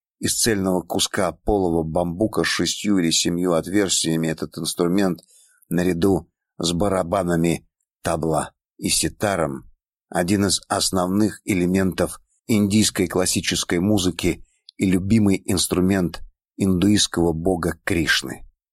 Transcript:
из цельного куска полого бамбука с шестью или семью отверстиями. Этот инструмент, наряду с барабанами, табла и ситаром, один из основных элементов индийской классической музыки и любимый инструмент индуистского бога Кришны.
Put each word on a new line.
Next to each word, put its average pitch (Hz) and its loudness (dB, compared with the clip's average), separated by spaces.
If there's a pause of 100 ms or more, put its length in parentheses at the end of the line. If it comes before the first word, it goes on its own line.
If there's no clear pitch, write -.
(200)
из - -4
цельного 95 2
куска 98 -2
полого 87 0
бамбука 87 -2
с 82 0
шестью 95 -2
или 82 2
семью 87 0
отверстиями. 82 0
Этот 78 -6
инструмент, 87 0 (480)
наряду 87 0 (280)
с 87 -2
барабанами, 87 0 (320)
табла 80 -2 (240)
и - -6
ситаром, 80 -2 (380)
один 98 0
из - -2
основных 95 0
элементов 92 0 (280)
индийской 104 2
классической 90 -2
музыки 92 0 (300)
и 95 0
любимый 98 2
инструмент 90 0 (360)
индуистского 95 2
бога 85 -2
Кришны. 76 -2 (320)